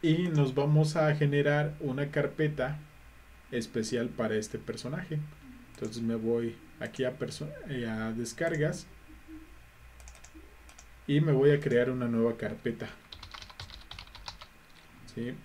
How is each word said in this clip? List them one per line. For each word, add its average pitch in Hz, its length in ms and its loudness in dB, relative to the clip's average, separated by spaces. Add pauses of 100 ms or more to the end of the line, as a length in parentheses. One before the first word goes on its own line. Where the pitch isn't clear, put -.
Y 170 260 4
nos 143 260 4
vamos 151 400 4
a 151 200 4
generar 147 640 2
una 143 300 -2
carpeta 147 680 0 (720)
especial 120 580 -2
para 110 240 -2
este 107 240 -2
personaje. 151 640 -6 (560)
Entonces 113 260 -6
me 113 140 0
voy 117 400 0 (240)
aquí 120 240 -4
a - 160 -2
perso-, 147 340 -6 (160)
eh, 120 180 -4
a 110 240 -4
descargas 147 760 -2 (2250)
y 147 160 4
me 151 120 4
voy 139 180 8
a 147 80 6
crear 127 320 4
una 127 160 -2
nueva 113 280 4
carpeta. 113 540 -6 (2250)
¿Sí? 120 320 -6